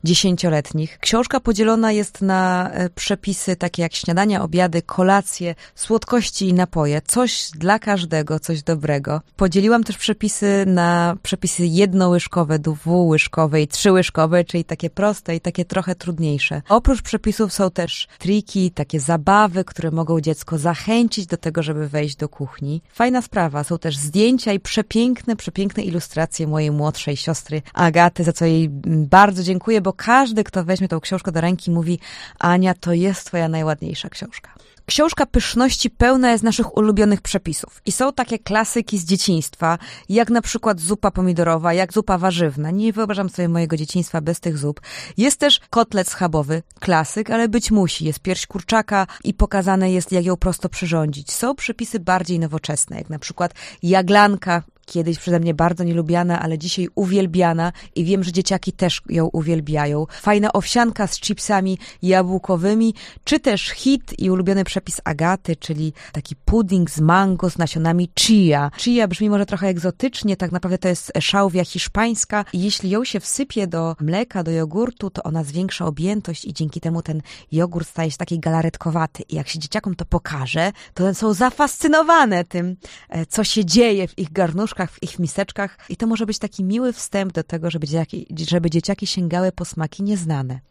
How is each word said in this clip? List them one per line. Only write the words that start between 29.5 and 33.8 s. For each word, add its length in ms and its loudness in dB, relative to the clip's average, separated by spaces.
bo 120 -2
każdy, 520 2
kto 200 -4
weźmie 240 0
tą 120 -2
książkę 320 -4
do 80 0
ręki, 300 0
mówi: 280 0
"Ania, 360 4
to 180 -2
jest 340 0
twoja 220 -2
najładniejsza 600 -4